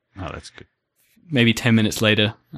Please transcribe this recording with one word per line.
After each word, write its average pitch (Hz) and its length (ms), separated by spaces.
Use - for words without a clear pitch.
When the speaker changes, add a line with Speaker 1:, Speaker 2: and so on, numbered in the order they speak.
Speaker 1:
Oh, 90 120
that's - 200
good. - 160
Speaker 2:
maybe 117 220
ten 113 220
minutes 110 280
later, 107 320